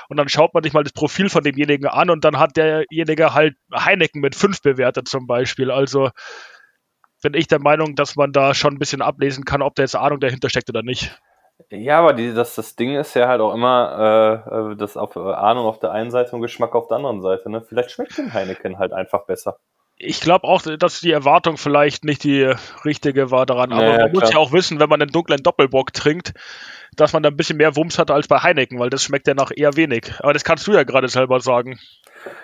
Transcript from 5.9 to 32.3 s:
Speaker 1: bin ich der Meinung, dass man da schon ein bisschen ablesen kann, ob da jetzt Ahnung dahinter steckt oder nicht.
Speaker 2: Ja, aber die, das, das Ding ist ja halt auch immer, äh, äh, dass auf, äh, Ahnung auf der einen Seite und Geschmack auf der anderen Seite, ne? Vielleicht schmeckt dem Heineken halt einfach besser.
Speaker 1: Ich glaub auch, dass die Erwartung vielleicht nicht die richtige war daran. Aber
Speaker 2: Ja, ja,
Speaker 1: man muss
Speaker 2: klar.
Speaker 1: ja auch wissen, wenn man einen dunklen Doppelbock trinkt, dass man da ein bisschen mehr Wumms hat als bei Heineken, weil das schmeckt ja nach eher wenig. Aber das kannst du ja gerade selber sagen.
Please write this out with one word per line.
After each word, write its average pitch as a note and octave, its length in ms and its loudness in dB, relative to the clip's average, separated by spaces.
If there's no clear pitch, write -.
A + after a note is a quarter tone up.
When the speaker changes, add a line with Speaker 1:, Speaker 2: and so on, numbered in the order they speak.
Speaker 1:
bin D3 140 -2
ich D#3 120 -2
der D3+ 120 2
Meinung, D3+ 360 2
dass C#3+ 200 -4
man C#3 180 0
da C#3 220 4
schon C#3+ 180 0
ein C#3 60 -8
bisschen C3+ 240 -4
ablesen C#3 420 -4
kann, C#3 160 -2
ob C#3 140 -2
da C#3+ 80 2
jetzt C3+ 120 -4
Ahnung C#3 240 -2
dahinter C3 300 -4
steckt B2 220 -4
oder A2+ 100 -4
nicht. B2 340 -8
Speaker 2:
Ja, C3 300 0
aber D#3+ 140 6
die, A#2 200 -4
das, A#2 220 -2
das - 200 -10
Ding B2 200 -4
ist D3 180 -6
ja B2 140 2
halt B2+ 120 2
auch G#2+ 140 0
immer, A2 960 2
äh, A2 220 -6
äh, G#2 40 -12
dass G#2 220 -8
auf, G#2+ 180 -8
äh, - 40 -10
Ahnung G#2+ 480 -2
auf A2 120 -4
der F#2 120 -4
einen A2 180 -6
Seite B2 260 -2
und A#2 60 -8
Geschmack A#2 320 -6
auf A#2 140 -2
der A2+ 100 -4
anderen B2+ 240 -6
Seite, F#2+ 300 -4
ne? A2+ 100 -8
Vielleicht A#2+ 300 -6
schmeckt - 260 -12
dem B3+ 160 -8
Heineken C#3+ 460 -8
halt F#2 140 -4
einfach F#2+ 340 -6
besser. F#2+ 300 -8
Speaker 1:
Ich - 240 -10
glaub F3 240 2
auch, F3 200 0
dass D#3 380 -4
die E3+ 100 0
Erwartung D3+ 460 2
vielleicht C#3+ 460 0
nicht D3+ 200 -4
die C#3 280 2
richtige C#3 460 -2
war B2+ 160 2
daran. B2 260 0
Aber A2+ 120 2
Speaker 2:
Ja, A2+ 80 6
ja, A#2 140 4
Speaker 1:
man A2+ 60 2
muss F#3 120 2
Speaker 2:
klar. A2+ 100 6
Speaker 1:
ja D#3 60 4
auch C#3+ 120 2
wissen, E3 280 2
wenn D3+ 100 4
man D3+ 120 4
einen C#3+ 100 -2
dunklen D3+ 320 0
Doppelbock C3+ 500 2
trinkt, D#3 400 -2
dass D3+ 160 4
man D#3 80 0
da D3+ 80 4
ein C#3+ 80 -8
bisschen D#3+ 200 -2
mehr D3 180 4
Wumms E3 240 -2
hat E3 100 0
als D3 180 0
bei C3+ 120 4
Heineken, C#3+ 400 0
weil B2 100 0
das C3+ 140 -4
schmeckt C#3+ 240 -4
ja C#3 80 2
nach C3+ 200 -2
eher C#3+ 220 2
wenig. C#3+ 420 0
Aber C#3+ 140 2
das D3 100 -4
kannst D#3+ 240 0
du G#3 60 0
ja E3 100 8
gerade C3 260 0
selber B2+ 320 2
sagen. B2 380 -2